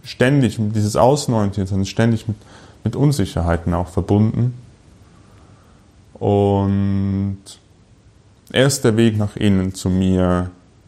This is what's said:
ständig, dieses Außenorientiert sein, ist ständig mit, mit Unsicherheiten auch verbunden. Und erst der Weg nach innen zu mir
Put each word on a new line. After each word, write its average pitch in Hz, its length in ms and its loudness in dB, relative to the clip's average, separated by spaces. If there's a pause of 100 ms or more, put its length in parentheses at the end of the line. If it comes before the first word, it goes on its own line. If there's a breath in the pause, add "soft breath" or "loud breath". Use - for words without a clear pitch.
ständig, 131 560 2
dieses 107 360 -2
Außenorientiert 107 720 0
sein, 95 140 -2
ist 98 80 -4
ständig 113 380 -2
mit, 107 100 -6 (460 loud breath)
mit 107 120 -4
Unsicherheiten 92 800 -2
auch 87 140 -2
verbunden. 113 680 0 (1600 soft breath)
Und 98 1300 0 (1120)
erst 139 320 0
der 110 140 2
Weg 113 200 2
nach 104 180 -4
innen 95 380 0
zu - 160 -4
mir 92 640 0 (360)